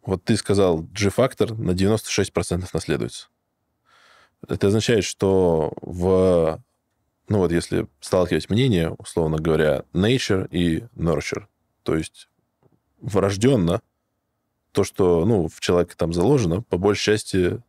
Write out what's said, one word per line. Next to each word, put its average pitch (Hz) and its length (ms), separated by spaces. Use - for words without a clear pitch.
Вот 92 200
ты 110 120
сказал, 95 460
G-фактор 104 760
на 90 160
девяносто 98 360
шесть - 220
процентов 87 420
наследуется. 67 540
Это 101 200
означает, 107 360
что 90 680
в... 90 800
Ну 104 100
вот 85 140
если 85 360
сталкивать 87 500
мнение, 98 480
условно 80 400
говоря, 78 460
nature 101 560
и 85 340
nurture, 80 480
то - 120
есть - 320
врождённо 98 800
то, 101 120
что, 87 420
ну, 95 220
в - 120
человеке 87 360
там 85 160
заложено, 98 500
по - 160
большей 98 260
части 98 540